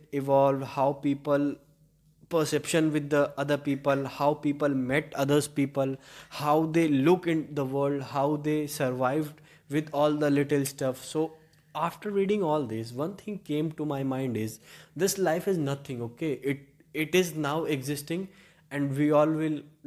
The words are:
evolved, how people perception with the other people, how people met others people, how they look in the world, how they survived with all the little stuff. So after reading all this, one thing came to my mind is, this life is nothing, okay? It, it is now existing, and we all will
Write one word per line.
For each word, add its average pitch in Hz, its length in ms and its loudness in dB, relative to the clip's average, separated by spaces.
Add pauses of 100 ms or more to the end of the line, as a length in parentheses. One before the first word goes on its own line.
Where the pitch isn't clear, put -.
(120)
evolved, 139 500 4
how 139 300 0
people 143 600 0 (760)
perception 156 640 2
with 147 160 -2
the 143 300 2
other 143 180 0
people, 139 500 0
how 143 280 0
people 147 340 0
met 139 460 0
others 143 340 2
people, 135 480 -2 (320)
how 151 380 2
they 165 220 2
look 156 380 4
in 160 280 0
the 147 100 -2
world, 139 380 -2
how 139 340 0
they 151 300 -2
survived 135 720 -2 (300)
with 151 240 -2
all 151 180 4
the 151 180 2
little 143 360 2
stuff. 135 360 -4
So 156 300 -4 (420)
after 170 360 -4
reading 196 320 0
all 151 220 2
this, 113 280 -6
one 151 220 -6
thing 196 240 -10
came 151 340 -2
to 156 140 -6
my 139 160 -4
mind 131 340 -2
is, 110 240 -4 (340)
this 190 220 0
life 175 320 0
is 196 80 2
nothing, 139 460 -4
okay? 131 300 -6 (100)
It, 139 260 -4 (240)
it 156 220 -4
is 180 200 2
now 156 300 -2
existing, 147 640 -4 (420)
and 139 240 -2
we 147 160 2
all 151 160 6
will 156 360 -2 (240)